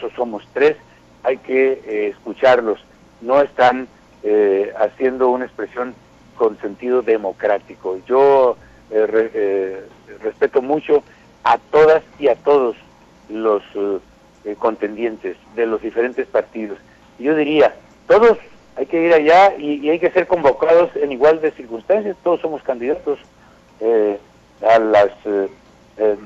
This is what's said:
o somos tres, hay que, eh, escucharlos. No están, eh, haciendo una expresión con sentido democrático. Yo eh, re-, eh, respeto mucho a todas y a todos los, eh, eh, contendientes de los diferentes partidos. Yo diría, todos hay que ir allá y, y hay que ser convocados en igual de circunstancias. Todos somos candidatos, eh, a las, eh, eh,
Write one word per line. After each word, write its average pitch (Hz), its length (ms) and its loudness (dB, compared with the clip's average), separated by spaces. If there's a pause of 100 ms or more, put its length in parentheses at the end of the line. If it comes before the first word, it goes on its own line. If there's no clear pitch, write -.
o 113 80 -8
somos 117 420 -8
tres, 147 240 0 (460)
hay 131 160 -2
que, 131 480 -2
eh, 107 220 -4
escucharlos. 113 760 -2 (380)
No 131 180 0
están, 127 480 0 (360)
eh, 104 540 0
haciendo 127 520 -2
una 127 160 -4
expresión 123 480 -10 (420)
con 110 240 -2
sentido 127 400 -4
democrático. 101 1040 -4
Yo 131 520 2 (320)
eh, 107 160 0
re-, 110 280 -2
eh, 98 500 -4 (380)
respeto 127 400 -4
mucho 147 400 -2 (420)
a 120 140 2
todas 156 440 4 (160)
y 143 100 0
a 113 80 2
todos 135 400 0 (520)
los, 107 340 -2 (120)
eh, 101 240 -4 (460)
eh, 104 140 -10
contendientes 110 800 -6 (200)
de 117 100 -2
los 110 160 -4
diferentes 120 440 -6
partidos. 107 520 -6 (400)
Yo 143 160 -2
diría, 147 400 2 (320)
todos 214 320 4 (380)
hay 131 100 -6
que 165 200 -2
ir 170 60 2
allá 170 460 6
y, 147 160 -4
y 147 160 -4
hay 170 80 0
que 170 120 0
ser 175 160 0
convocados 165 680 2
en 143 180 -4
igual 151 280 2
de 156 100 -2
circunstancias. 180 720 -6
Todos 170 180 -2
somos 156 220 -8
candidatos, 135 560 -6 (640)
eh, 107 380 0 (500)
a 113 100 6
las, 107 320 2 (140)
eh, 101 240 -2 (480)
eh, 107 300 0